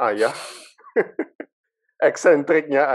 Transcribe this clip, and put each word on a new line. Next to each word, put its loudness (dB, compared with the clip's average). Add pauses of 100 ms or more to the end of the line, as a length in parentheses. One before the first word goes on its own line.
ayah, 0
<laughs> -18 (1400)
eksentriknya 2 (120)